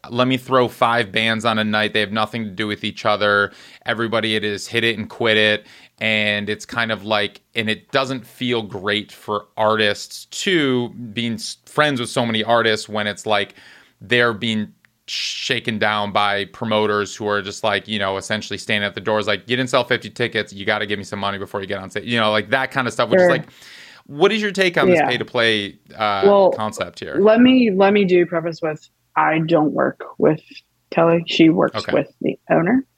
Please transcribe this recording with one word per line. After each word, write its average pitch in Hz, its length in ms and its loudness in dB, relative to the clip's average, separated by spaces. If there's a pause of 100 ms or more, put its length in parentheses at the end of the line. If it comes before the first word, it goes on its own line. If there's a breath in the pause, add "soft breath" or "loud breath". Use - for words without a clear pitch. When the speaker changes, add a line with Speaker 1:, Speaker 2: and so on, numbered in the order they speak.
Speaker 1:
"Let 123 180 0
me 131 100 0
throw 127 300 2
five 117 440 0
bands 113 340 -2
on 113 140 2
a 107 40 0
night. 107 300 0
They 107 80 2
have 101 100 -2
nothing 110 340 -4
to 104 40 -10
do 104 180 -6
with 104 160 -6
each 104 220 -8
other. 104 460 2 (340 loud breath)
Everybody, 110 500 -2
it 107 80 -2
is 104 240 -6
hit 117 160 -2
it 113 140 0
and 107 120 -10
quit 110 280 2
it." 107 280 2 (360 soft breath)
And 104 480 0
it's 104 160 -6
kind 113 280 -4
of 95 100 -6
like, 104 380 -2 (140)
and 110 140 -2
it 110 220 -6
doesn't 135 340 -2
feel 123 360 -4
great 104 500 -4
for - 360 -6 (100)
artists 107 720 0
too, 135 600 0 (220)
being 117 220 -4
s-, - 320 -10
friends 147 340 0
with 117 100 -6
so 123 160 -2
many 113 180 -2
artists, 113 440 0
when 104 180 -4
it's 101 200 -8
like 101 300 -2 (440 soft breath)
they're 120 340 2
being 107 400 -4 (340)
shaken - 720 -6
down 104 320 0
by 101 340 0
promoters 107 680 -2
who 107 120 -6
are 101 140 0
just 101 220 -10
like, 101 240 -2
you 110 100 -4
know, 98 180 -2
essentially 104 420 -6
standing 104 300 -4
at 98 80 -6
the 110 60 -10
doors 107 260 -2
like, 101 220 -2
"You 123 80 0
didn't 127 140 -4
sell 127 120 2
fifty 113 260 -4
tickets. 110 440 -4
You 98 120 -12
gotta 107 200 -2
give 101 140 -4
me 98 40 -12
some 101 160 -10
money 98 180 -4
before 98 240 -8
you 98 60 -10
get 98 120 -6
on 92 100 -14
stage." 92 160 -10
You 117 140 -2
know, 107 120 2
like, 107 200 0
that 131 200 -2
kind 127 160 -2
of 107 60 -4
stuff, 107 160 0
which 185 80 4
is 180 60 6
Speaker 2:
Sure. 175 80 6
Speaker 1:
like, - 160 -2 (580 loud breath)
what 165 260 2
is 220 100 0
your 208 100 -2
take 185 260 0
on 175 100 4
this 175 120 6
Speaker 2:
Yeah. 139 100 2
Speaker 1:
pay-to-play, 113 680 0 (180)
uh, 104 280 0
Speaker 2:
Well, - 260 6
Speaker 1:
concept 107 480 -6
here? 80 200 -8
Speaker 2:
let 220 220 6
me, 254 300 6
let 196 200 4
me 208 140 4
do 180 200 4
preface 165 360 -6
with, 156 260 -6 (280)
I 156 240 2
don't 156 340 2
work - 280 -2 (160)
with 156 240 2 (500)
Kelly. 170 360 2
She 165 220 6
works - 300 2
Speaker 1:
Okay. - 120 -6
Speaker 2:
with - 160 0 (140)
the - 160 -4 (120)
owner. 202 360 2 (120)